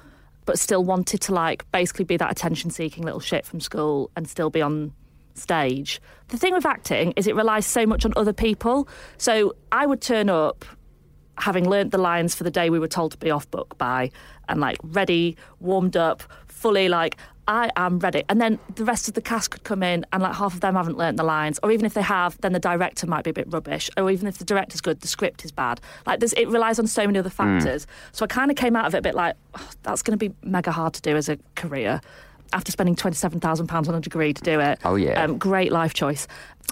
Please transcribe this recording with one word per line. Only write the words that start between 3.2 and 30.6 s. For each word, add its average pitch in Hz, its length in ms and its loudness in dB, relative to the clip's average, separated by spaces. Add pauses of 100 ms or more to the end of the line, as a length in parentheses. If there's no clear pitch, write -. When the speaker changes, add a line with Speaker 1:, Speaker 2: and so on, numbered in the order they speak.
Speaker 1:
shit - 260 -4
from 165 140 -10
school 151 540 -2
and 160 140 -6
still 156 220 -2
be 160 100 2
on 151 320 0 (420)
stage. 143 640 -2 (280)
The - 80 -8
thing 370 180 2
with 359 120 2
acting 170 500 0
is 190 100 2
it 214 80 0
relies 214 320 2
so 226 200 2
much 220 180 2
on 220 120 2
other 208 160 2
people. 226 560 0 (300)
So 214 360 4 (180)
I 262 140 2
would 277 140 2
turn 214 280 2
up 160 360 2 (760)
having 180 300 2
learnt 202 240 2
the 196 60 2
lines 175 360 2
for - 100 -6
the 175 60 0
day 170 200 2
we 165 80 4
were 160 100 0
told 160 240 -2
to - 60 -20
be 165 120 0
off 147 200 -2
book - 260 -8
by, 127 340 -2 (380)
and, 156 120 0
like, 139 220 0
ready, 170 540 0 (240)
warmed 185 360 2
up, 165 260 2 (240)
fully, 190 420 2
like, 170 300 0 (280)
"I 226 300 0
am 180 220 2
ready." 170 320 0
And 214 100 4
then 220 180 2 (180)
the 220 100 -4
rest 226 200 0
of 220 80 -6
the 226 60 -2
cast 220 300 -4
could - 120 -16
come 196 200 -2
in 175 320 0
and, 185 80 2
like, 185 120 0
half 190 200 -2
of 180 60 -8
them 190 160 2
haven't 170 200 0
learnt 165 220 0
the 165 60 0
lines, 156 380 0
or 208 80 2
even 220 140 4
if 208 80 0
they 214 80 0
have, 180 400 0
then 185 140 0
the 180 40 2
director 175 480 0
might 160 160 -2
be - 80 -4
a 156 40 -4
bit - 160 -6
rubbish, 156 480 -4
or 190 120 2
even 196 160 0
if 190 120 -6
the 180 80 -12
director's 190 340 -2
good, 160 220 -2
the - 60 -8
script - 360 -4
is - 80 -14
bad. 120 260 -2 (280)
Like, - 140 0
there's, 233 120 2
it 233 160 2
relies 226 300 2
on 226 80 2
so 220 200 0
many 202 120 2
other 185 100 -2
Speaker 2:
Mm. 180 320 2
Speaker 1:
factors. 135 260 -2 (260)
So - 120 -2
I 208 40 -4
kinda 277 260 2
came 247 200 2
out 220 120 2
of 160 80 0
it 180 40 2
a - 40 -2
bit - 120 0
like, 170 200 0 (240)
"Oh, - 100 -16 (140)
that's - 200 -4
gonna 220 140 0
be 202 160 -2 (100)
mega 180 300 0